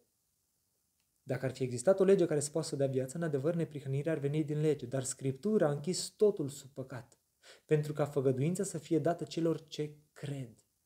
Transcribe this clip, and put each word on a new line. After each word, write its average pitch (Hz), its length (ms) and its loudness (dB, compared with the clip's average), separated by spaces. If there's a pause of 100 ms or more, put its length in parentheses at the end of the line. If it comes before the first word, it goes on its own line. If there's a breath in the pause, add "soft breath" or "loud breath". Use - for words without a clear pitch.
(1200)
"Dacă 131 220 -4
ar 127 80 -2
fi - 100 -6
existat 127 380 2
o 190 40 4
lege 185 220 6
care 151 140 0
să - 100 -4
poată 160 180 -4
să 147 80 -6
dea 139 100 2
viață, 131 300 -2
în 170 60 -6
adevăr, 156 320 0
neprihănirea 147 580 -4
ar 151 60 -2
veni 147 260 -2
din 151 160 -2
lege, 147 260 0
dar 131 160 -4
Scriptura 151 640 0
a 147 40 2
închis 151 360 -4
totul 202 400 2
sub - 220 -14
păcat, - 500 -14 (440 loud breath)
pentru 151 280 2
ca 147 140 0
făgăduința 143 580 2
să 175 140 -6
fie 156 200 2
dată 165 260 0
celor 160 420 -2
ce 151 300 -8 (160)
cred." 131 520 -10 (220)